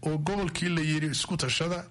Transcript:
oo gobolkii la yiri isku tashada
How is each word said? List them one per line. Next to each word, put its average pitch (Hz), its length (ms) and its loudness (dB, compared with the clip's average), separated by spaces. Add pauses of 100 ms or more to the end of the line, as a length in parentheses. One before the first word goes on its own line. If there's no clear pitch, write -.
oo 151 100 0
gobolkii 175 520 0
la 170 120 2
yiri 156 300 2
isku - 260 -2
tashada 165 540 0